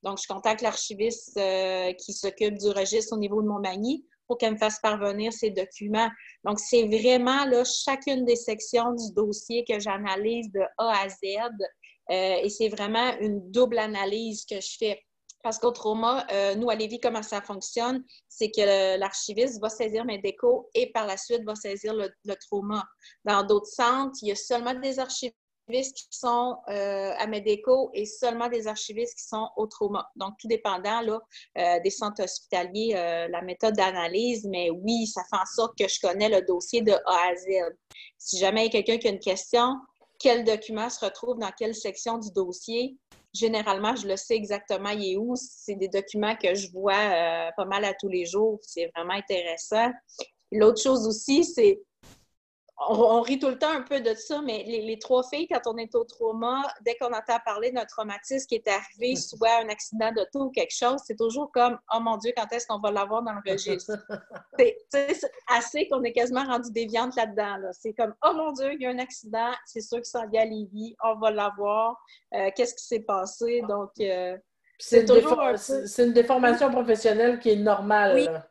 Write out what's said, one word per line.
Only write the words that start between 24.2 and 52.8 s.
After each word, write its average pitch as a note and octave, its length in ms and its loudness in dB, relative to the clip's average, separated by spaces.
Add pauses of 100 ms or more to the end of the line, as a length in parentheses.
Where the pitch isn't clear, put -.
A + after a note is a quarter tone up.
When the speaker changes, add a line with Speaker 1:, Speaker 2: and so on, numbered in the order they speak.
Speaker 1:
il G#3+ 60 -2
y G3 40 -2
a G3+ 40 -4
seulement A#3+ 380 -2
des C4 260 -4
archivistes C4 360 -6 (320)
archivistes C4 280 -2
qui - 100 -14 (120)
sont, A#3+ 380 0 (120)
euh, G3 500 -4
à G#3+ 80 -2
Medeco G#3+ 680 2
et G#3 120 -2
seulement A#3 420 -2
des A3+ 180 -4
archivistes G#3+ 500 -6
qui - 80 -16
sont A3 320 -6
au G#3+ 100 -2
trauma. G3+ 500 -4
Donc, G3 220 -8
tout A3 100 -14
dépendant, G#3+ 520 -2
là, A3 200 -2 (380)
euh, F3 220 2
des F3+ 100 0
centres G#3 320 -4
hospitaliers, F#3+ 760 -2
euh, E3+ 320 -2
la F3 140 -4
méthode F#3 320 0
d'analyse, G3 760 0
mais F3 220 -2
oui, G#3+ 360 -2
ça G3 240 -6
fait G#3 60 -2
en F#3+ 100 0
sorte A3+ 320 -2
que G3 100 2
je - 120 -4
connais G3+ 280 2
le G3 140 4
dossier F#3 400 0
de G#3+ 100 6
A F3+ 380 4
à F3 60 -2
Z. F#3 100 -12 (720)
Si F#3+ 200 -6
jamais G#3 280 4
il A3 80 -2
y A3 40 4
a G3 40 2
quelqu'un A3+ 160 2
qui A#3 100 2
a - 20 4
une G3 100 -4
question, A#3+ 560 0 (420)
quel A#3+ 260 4
document A3 440 -2
se A#3+ 160 -8
retrouve A#3 340 -4
dans G3+ 180 -4
quelle A3+ 180 -4
section A3+ 440 -6
du G#3+ 140 -10
dossier, A3+ 640 -4 (380)
généralement, G#3+ 640 0
je G3+ 100 -8
le F#3+ 100 -2
sais - 180 -2
exactement, G3+ 560 -4
il G#3 220 -2
est F#3 40 -2
où. A#3+ 200 -2
C'est - 380 -10
des F#3+ 140 -4
documents G#3 480 -2
que F#3+ 180 0
je G3 160 -6
vois, F#3+ 240 0
euh, E3 600 2
pas F#3+ 100 -2
mal G3+ 180 -2
à G3 80 -2
tous G3 160 -6
les F3+ 160 -2
jours. G#3 380 0
C'est E3+ 320 -6
vraiment F3 200 -4
intéressant. G3 760 -2 (600)
L'autre G#3+ 280 6
chose C4 260 2
aussi, C#4 380 4
c'est, A#3+ 380 4 (1040)